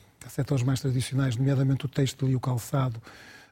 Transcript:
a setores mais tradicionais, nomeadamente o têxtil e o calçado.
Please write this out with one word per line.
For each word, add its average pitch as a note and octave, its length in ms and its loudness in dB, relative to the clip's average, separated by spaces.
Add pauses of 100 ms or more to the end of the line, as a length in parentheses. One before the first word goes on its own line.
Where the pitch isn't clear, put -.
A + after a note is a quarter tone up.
(260)
a - 40 -16
setores C3+ 340 0
mais C3 160 2
tradicionais, C3 560 0
nomeadamente C3+ 500 2
o C3+ 40 -2
têxtil C3+ 400 0
e C3 60 2
o B2 40 0
calçado. B2 600 -2 (520)